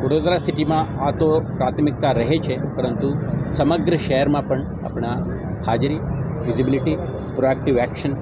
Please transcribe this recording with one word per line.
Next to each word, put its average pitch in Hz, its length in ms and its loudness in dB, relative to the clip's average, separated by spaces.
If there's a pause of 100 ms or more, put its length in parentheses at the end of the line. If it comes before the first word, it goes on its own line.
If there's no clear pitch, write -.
વડોદરા 156 340 2
સિટીમાં 156 640 0
આ 143 60 2
તો 156 300 2
પ્રાથમિકતા 135 680 0
રહે 120 280 2
છે, 127 180 -2
પરંતુ 123 580 -2 (360)
સમગ્ર 165 460 2
શહેરમાં 143 520 2
પણ 135 180 0 (180)
આપણા 120 400 -4 (420)
હાજરી, 131 320 0 (480)
વિઝિબિલિટી, 131 500 0 (400)
પ્રોએક્ટિવ 131 420 2
એક્શન 123 440 -2